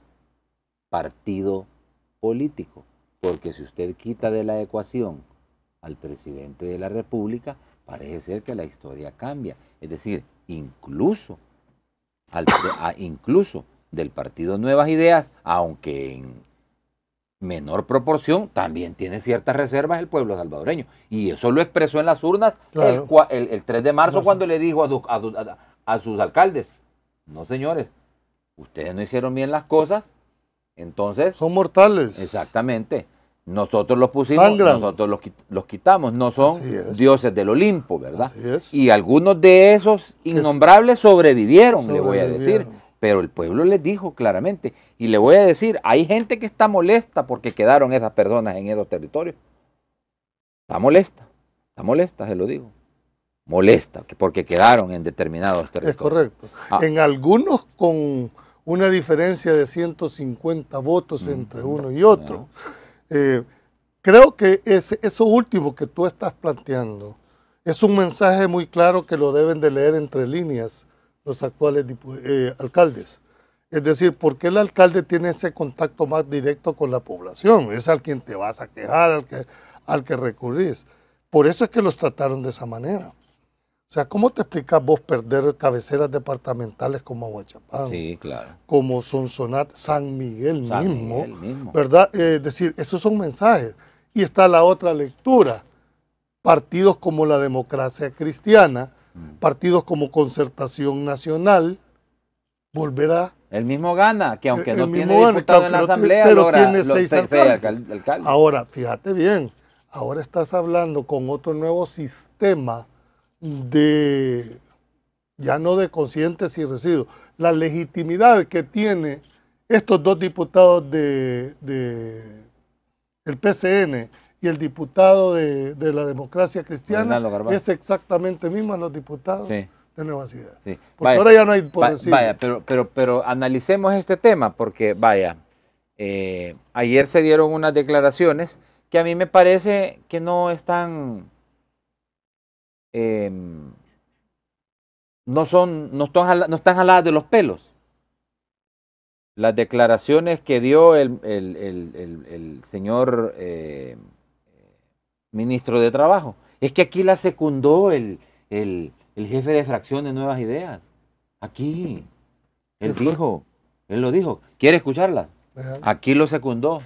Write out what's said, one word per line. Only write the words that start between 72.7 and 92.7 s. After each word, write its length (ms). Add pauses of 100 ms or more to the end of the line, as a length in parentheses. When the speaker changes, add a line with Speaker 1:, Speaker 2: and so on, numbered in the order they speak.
Speaker 2:
Es 140
decir, 340
¿por 200
qué 100
el 100
alcalde 460
tiene 260
ese 240
contacto 540
más 200
directo 460
con 160
la 100
población? 720
Es 160
al 140
quien 200
te 120
vas 260
a 100
quejar, 420
al 140
que, 200 (400)
al 180
que 120
recurrís. 720 (420)
Por 160
eso 180
es 60
que 140
los 120
trataron 460
de 80
esa 160
manera. 440
O 840
sea, 120
¿cómo 260
te 100
explicas 420
vos 160
perder 580
cabeceras 520
departamentales 920
como 240
Aguachapán? 640
Speaker 1:
Sí, 300
claro. 360 (100)
Speaker 2:
Como 380
Sonsonate, 720
San 420
Miguel 500
Speaker 1:
San 200
Speaker 2:
mismo, 400
Speaker 1:
Miguel 80
mismo. 360
Speaker 2:
¿verdad? 420
Eh, 240
es 60
decir, 340